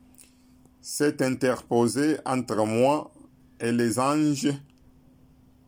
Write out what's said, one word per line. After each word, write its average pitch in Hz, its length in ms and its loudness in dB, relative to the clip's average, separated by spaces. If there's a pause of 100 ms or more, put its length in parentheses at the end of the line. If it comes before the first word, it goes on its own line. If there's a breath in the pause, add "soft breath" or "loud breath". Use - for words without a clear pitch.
(800 loud breath)
s'est 147 440 -2
interposé 127 1000 0
entre 120 440 -2
moi 127 440 2 (480)
et 117 120 -2
les 120 260 0
anges 143 560 0 (1160)